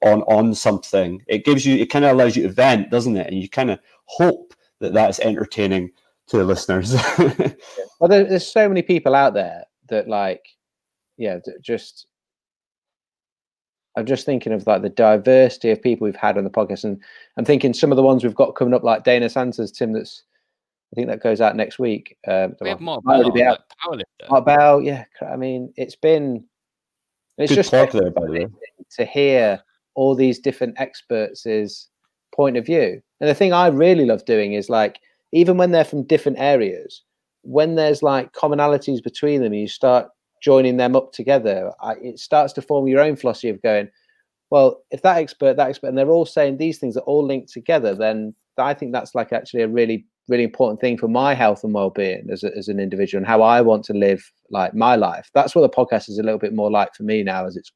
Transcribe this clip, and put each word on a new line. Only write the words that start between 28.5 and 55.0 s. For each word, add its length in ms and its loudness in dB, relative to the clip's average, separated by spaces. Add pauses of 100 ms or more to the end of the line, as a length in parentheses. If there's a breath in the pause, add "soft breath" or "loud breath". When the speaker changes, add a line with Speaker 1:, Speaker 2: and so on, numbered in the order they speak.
Speaker 2:
to 80 -2
hear 580 0 (320)
all 200 2
these 240 2
different 420 -6
experts' 1080 -6 (460)
point 220 0
of 80 -4
view. 380 -2 (180)
And 80 -2
the 60 2
thing 180 0
I 140 4
really 400 4
love 180 0
doing 300 -2
is, 160 -6
like, 300 -2 (320)
even 240 4
when 160 2
they're 120 4
from 200 -8
different 340 0
areas, 640 -2 (400)
when 320 0
there's, 280 0
like, 320 -2
commonalities 680 -2
between 400 -4
them, 120 -4
you 120 -6
start 420 0 (340)
joining 340 4
them 200 0
up 160 -2
together, 680 -2
I, 140 -8
it 240 -16
starts 360 0
to 80 -10
form 260 -2
your 120 2
own 160 2
philosophy 320 -4
of 140 -8
going, 260 0 (640)
"Well, 400 2
if 120 -12
that 160 4
expert, 380 0
that 120 0
expert, 200 -8
and 80 -4
they're 140 2
all 160 2
saying 300 0
these 220 -4
things 180 -6
are 40 -4
all 240 0
linked 280 -6
together, 420 -2
then 400 -4 (240)
I 160 -2
think 180 -12
that's, 220 -8
like, 180 -4
actually 300 -4
a 60 0
really, 380 -2 (220)
really 160 2
important 360 -2
thing 180 -2
for 100 -4
my 260 0
health 300 0
and 80 -4
well-being 580 -4
as 140 -10
a, 120 -6
as 120 -12
an 120 -4
individual 400 -4
and 60 -6
how 160 4
I 180 6
want 240 2
to 100 -10
live, 280 0 (280)
like, 240 -4
my 220 2
life." 380 -4